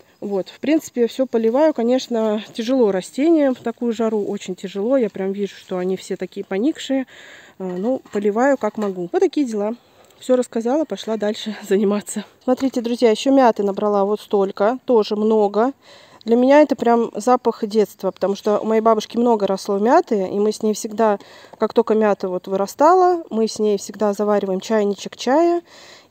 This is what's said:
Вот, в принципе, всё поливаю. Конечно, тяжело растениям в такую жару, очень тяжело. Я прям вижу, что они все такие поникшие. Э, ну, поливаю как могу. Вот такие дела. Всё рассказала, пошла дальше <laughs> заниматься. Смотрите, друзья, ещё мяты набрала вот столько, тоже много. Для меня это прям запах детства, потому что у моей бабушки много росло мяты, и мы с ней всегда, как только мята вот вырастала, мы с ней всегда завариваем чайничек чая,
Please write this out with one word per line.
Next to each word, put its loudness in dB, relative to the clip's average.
Вот, -6
в -20
принципе, 0
всё -4
поливаю. 2
Конечно, -2
тяжело 0
растениям 0
в -12
такую -6
жару, -2
очень -8
тяжело. -4
Я 0
прям -6
вижу, -6
что -10
они -4
все -10
такие -10
поникшие. -4
Э, -8
ну, -4
поливаю 0
как -6
могу. -6
Вот -2
такие 0
дела. -4
Всё 0
рассказала, -2
пошла -6
дальше -6
<laughs> -10
заниматься. 0
Смотрите, 0
друзья, 2
ещё 2
мяты 4
набрала 0
вот -2
столько, 0
тоже 2
много. 2
Для 2
меня 6
это 2
прям 2
запах 0
детства, -2
потому -2
что 0
у -6
моей 2
бабушки 0
много 2
росло -2
мяты, 2
и -4
мы 0
с -12
ней 2
всегда, -2
как -2
только 2
мята 2
вот -6
вырастала, 2
мы -2
с -10
ней 2
всегда -4
завариваем 0
чайничек -2
чая, 2